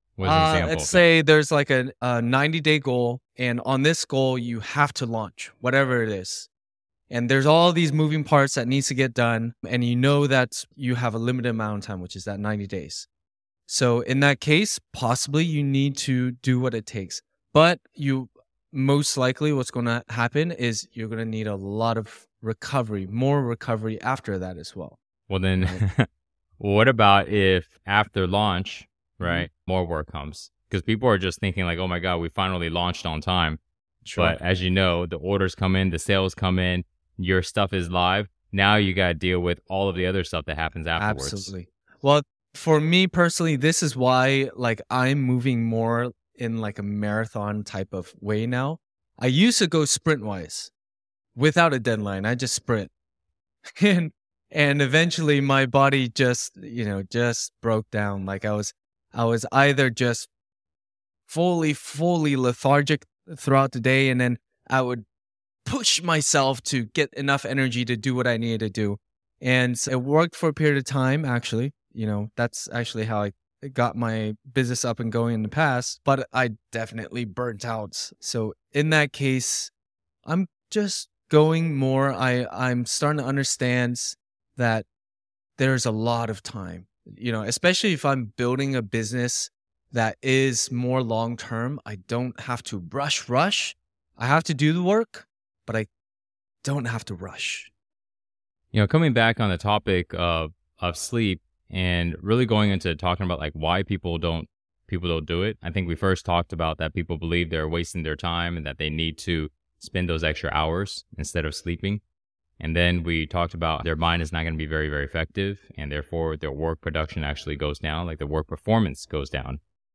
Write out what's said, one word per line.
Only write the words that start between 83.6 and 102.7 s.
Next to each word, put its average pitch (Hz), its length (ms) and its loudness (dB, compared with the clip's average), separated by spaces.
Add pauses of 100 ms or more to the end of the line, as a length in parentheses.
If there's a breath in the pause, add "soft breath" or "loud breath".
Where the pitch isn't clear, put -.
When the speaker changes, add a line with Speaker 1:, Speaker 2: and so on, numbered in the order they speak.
Speaker 2:
that 113 300 0 (720)
there's 131 300 2
a 117 40 0
lot 117 400 -2
of 101 120 -8
time, 90 440 -14 (280)
you 117 180 -6
know, 110 100 -2
especially 180 500 0
if 147 120 -4
I'm 131 320 0
building 127 400 0
a 117 60 -2
business 113 680 -4 (420)
that 113 300 -2
is 131 480 0
more 127 320 -2
long-term. 117 800 -4
I 107 120 -12
don't 120 440 -6
have 120 240 -6
to 101 140 -8 (140)
rush, 143 360 -4
rush. 151 460 0 (420)
I 117 100 -6
have 156 180 2
to 160 100 -2
do 151 180 2
the 180 100 0
work, 214 440 0 (400)
but 107 80 -8
I 110 120 -2 (760)
don't 139 220 -4
have 113 220 -6
to 101 80 -10
rush. - 580 -10 (1000)
Speaker 1:
You 107 100 2
know, 101 60 6
coming 156 260 2
back 113 280 2
on 104 100 2
the 87 80 -2
topic 104 560 0
of, 85 380 -2 (260)
of 87 180 -4
sleep 110 440 -2 (300)
and 87 500 0
really 113 260 2
going 107 240 4